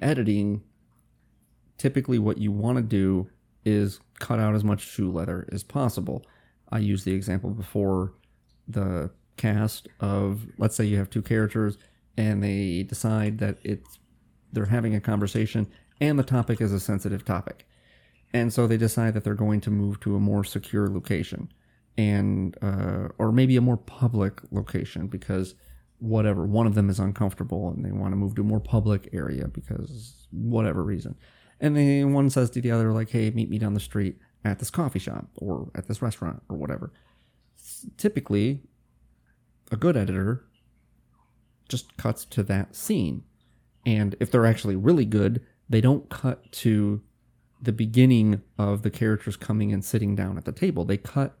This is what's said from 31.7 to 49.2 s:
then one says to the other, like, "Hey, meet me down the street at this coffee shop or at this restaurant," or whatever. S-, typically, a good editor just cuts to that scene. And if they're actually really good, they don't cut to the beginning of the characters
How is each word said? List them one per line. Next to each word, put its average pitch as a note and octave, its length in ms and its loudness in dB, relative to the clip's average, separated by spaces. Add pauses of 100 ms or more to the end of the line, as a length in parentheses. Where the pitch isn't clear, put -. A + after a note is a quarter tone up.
then C#3 360 4
one C#3 180 4
says B2+ 200 2
to A#2+ 100 -4
the A#2+ 120 0
other, A2+ 200 2
like, A2+ 180 -2
"Hey, A2 200 2
meet A2+ 180 -2
me G#2+ 100 -2
down G#2 160 0
the G2+ 60 0
street - 380 -4 (260)
at G2+ 140 0
this - 120 -8
coffee C#3+ 280 -2
shop - 380 -8
or - 380 -6
at - 120 -8
this G#2+ 160 -4
restaurant," G#2+ 460 -6
or E2 80 -6
whatever. - 360 -6 (640)
S-, - 280 -18 (100)
typically, C3 680 0 (1080)
a A2 60 -2
good D#3 200 2
editor F#2+ 480 0 (1200)
just - 280 -6
cuts - 300 -2
to - 160 -2
that G2 320 -2
scene. G2 480 -2 (640)
And G#2+ 340 2
if B2 100 0
they're A#2 140 6
actually G#2+ 320 2
really B2 300 4
good, G#2+ 360 2 (260)
they A2+ 120 4
don't C3 300 4
cut - 420 -6
to G#2 500 2 (600)
the A#2 100 0
beginning A2 720 6 (160)
of G2+ 240 0
the G#2 80 0
characters G#2+ 460 -2